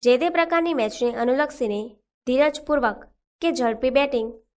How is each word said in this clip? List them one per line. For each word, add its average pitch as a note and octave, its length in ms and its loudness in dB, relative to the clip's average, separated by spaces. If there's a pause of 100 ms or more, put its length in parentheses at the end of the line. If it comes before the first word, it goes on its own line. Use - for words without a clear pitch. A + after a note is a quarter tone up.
જે B3 140 6
તે E4 120 2
પ્રકારની E4+ 440 0
મેચને A#3+ 400 -2
અનુલક્ષીને A#3+ 840 -2 (300)
ધીરજપૂર્વક C#4+ 800 0 (340)
કે E4 100 2
ઝડપી A#3+ 380 0
બેટિંગ B3+ 540 0 (140)